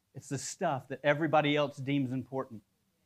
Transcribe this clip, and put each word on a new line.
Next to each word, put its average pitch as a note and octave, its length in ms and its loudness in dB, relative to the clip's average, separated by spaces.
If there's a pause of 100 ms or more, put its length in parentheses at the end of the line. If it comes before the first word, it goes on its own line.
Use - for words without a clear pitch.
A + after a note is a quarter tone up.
(140)
It's - 160 -14
the C3+ 80 -4
stuff D3 520 -4
that C3 140 -10
everybody D3 520 4
else D3 220 0
deems C3+ 340 0
important. B2+ 500 -6 (440)